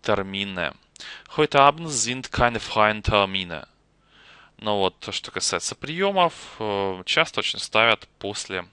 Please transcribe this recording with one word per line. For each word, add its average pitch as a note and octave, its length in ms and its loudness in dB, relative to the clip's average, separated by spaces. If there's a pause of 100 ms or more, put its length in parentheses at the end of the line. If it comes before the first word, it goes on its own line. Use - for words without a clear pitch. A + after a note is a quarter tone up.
Termine. G2 760 -2 (600)
Heute D3+ 220 2
Abend C#3+ 300 6
sind B2+ 420 -4
keine A#2+ 300 2
freien G#2+ 420 2
Termine. F#2+ 640 0 (920)
Но G#2 200 -2
вот F#2+ 220 0
то, - 100 -10
что - 220 -8
касается - 420 -4
приемов, F3+ 580 0 (280)
э, G2 460 -2
часто - 340 0
очень - 180 -4
ставят A2 480 2 (140)
после F#2+ 520 -8